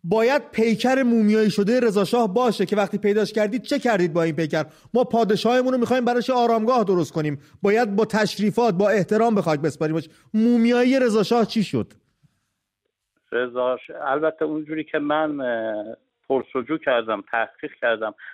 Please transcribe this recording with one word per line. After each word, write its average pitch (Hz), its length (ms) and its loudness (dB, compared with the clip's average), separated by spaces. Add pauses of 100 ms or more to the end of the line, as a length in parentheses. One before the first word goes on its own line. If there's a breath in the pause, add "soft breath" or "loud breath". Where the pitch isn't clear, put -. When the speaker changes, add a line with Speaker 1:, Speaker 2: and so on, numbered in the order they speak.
Speaker 1:
باید 226 440 0
پیکر 233 520 2
مومیایی 220 480 4
شده 214 300 2
رضا 208 240 2
شاه 226 300 0
باشه 233 320 0
که 202 100 -2
وقتی 202 220 -2
پیداش 208 340 0
کردید 214 300 -2
چه 285 160 -2
کردید 180 340 0
با 165 100 0
این 165 140 -2
پیکر؟ 160 280 -2 (300 loud breath)
ما 240 100 4
پادشاهمون 233 680 0
رو 254 60 0
می‌خوایم 240 260 0
براش 240 260 0
آرامگاه 233 540 2
درست 180 280 0
کنیم، 151 260 -4 (240 loud breath)
باید 208 340 2
با 220 80 2
تشریفات، 214 720 0
با 202 140 2
احترام 214 460 2
به 202 80 2
خاک 156 180 0
بسپاریمش. 156 480 -4 (260 soft breath)
مومیایی 240 680 4
رضا 220 220 2
شاه 233 220 2
چی 214 180 -2
شد؟ 113 300 -4 (1400)
Speaker 2:
رضا 123 440 -2 (100)
ش-، - 40 -20 (160)
البته 156 380 -2
اونجوری 156 400 -6
که 156 140 -6
من، 147 420 -2
اه، 110 560 -6 (320)
پرسجو 131 500 -4
کردم، 113 520 -2
تحقیق 113 400 -6 (100)
کردم، 110 340 -2 (200 loud breath)